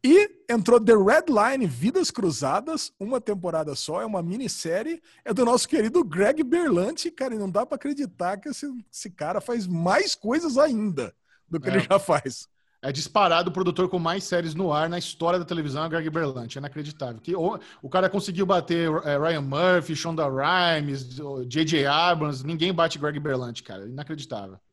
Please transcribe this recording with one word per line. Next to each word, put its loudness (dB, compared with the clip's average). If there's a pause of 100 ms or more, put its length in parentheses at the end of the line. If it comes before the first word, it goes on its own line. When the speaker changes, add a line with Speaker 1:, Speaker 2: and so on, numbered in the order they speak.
Speaker 1:
E 8 (220)
entrou 6
The 8
Red 6
Line, 2
Vidas 0
Cruzadas, -2
uma -4
temporada -4
só, -6
é -6
uma -4
minissérie, -6 (240)
é -4
do 2
nosso 2
querido 2
Greg 2
Berlanti, 0
cara, -6
e -6
não -4
dá 0
pra -6
acreditar -6
que -12
esse, -8 (260)
esse -14
cara -4
faz -4
mais 2
coisas 0
ainda 0 (340)
do -4
que -4
Speaker 2:
É. 0
Speaker 1:
ele 2
já 6
faz. -2 (360)
Speaker 2:
É -4
disparado 2
o -8
produtor 0
com -4
mais -2
séries -2
no 0
ar 2
na -4
história 0
da -4
televisão, -4
é -4
Greg -2
Berlanti. -4
É -
inacreditável. -10
Que -4
o, -2 (240)
o -14
cara 2
conseguiu -2
bater, 2 (140)
é, 0
Ryan 0
Murphy, 2
Shonda -2
Rhimes, 0
o -8
J 0
J 2
Abrams. 2
Ninguém -2
bate 0
Greg -4
Berlanti, -4
cara. -14
Inacreditável. -10 (140)